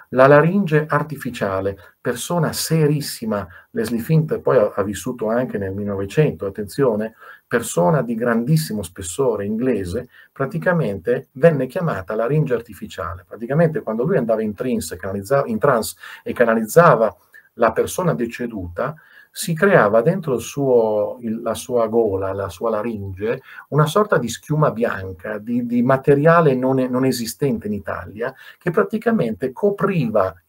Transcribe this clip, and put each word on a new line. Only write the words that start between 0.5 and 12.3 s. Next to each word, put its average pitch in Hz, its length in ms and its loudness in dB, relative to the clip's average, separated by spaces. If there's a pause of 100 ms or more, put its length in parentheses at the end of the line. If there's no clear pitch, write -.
artificiale, 107 880 -4 (240)
persona 131 520 -2
serissima. 147 920 0 (240)
Leslie 113 300 -4
Fint 156 400 2
poi 139 160 2
ha, 107 180 4
ha 104 80 -2
vissuto 107 460 -4
anche 117 300 -2
nel 95 160 -4
millenovecento, 101 720 -2
attenzione, 107 680 -2 (320)
persona 156 560 0
di 117 120 -4
grandissimo 117 680 0
spessore 110 600 -4
inglese, 107 640 -2 (240)
praticamente 135 1000 -2
venne 139 340 2
chiamata 117 480 -4
laringe 123 400 0